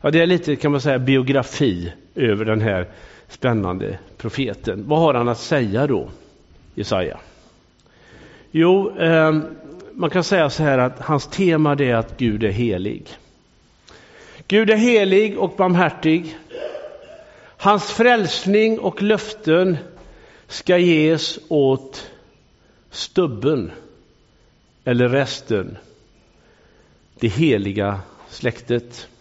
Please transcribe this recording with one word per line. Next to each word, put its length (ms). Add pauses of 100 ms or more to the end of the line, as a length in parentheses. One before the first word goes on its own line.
Ja, 100
det 100
är 60
lite, 300
kan 160
man 80
säga, 180
biografi 920 (220)
över 300
den 160
här 280 (400)
spännande 680 (180)
profeten. 720
Vad 100
har 160
han 140
att 100
säga 480
då, 220 (680)
Jesaja? 440 (1300)
Jo, 480
ehm, 460 (480)
man 180
kan 140
säga 260
så 120
här, 160
att 200
hans 280
tema, 480
det 160
är 40
att 240
Gud 260
är 60
helig. 560 (1400)
Gud 240
är 60
helig 600
och 180
barmhärtig. 840 (1160)
Hans 360
frälsning 840
och 240
löften 760 (680)
ska 320
ges 600 (100)
åt 640 (800)
stubben, 800 (1120)
eller 240
resten, 680 (1400)
det 80
heliga 720 (280)
släktet. 800 (120)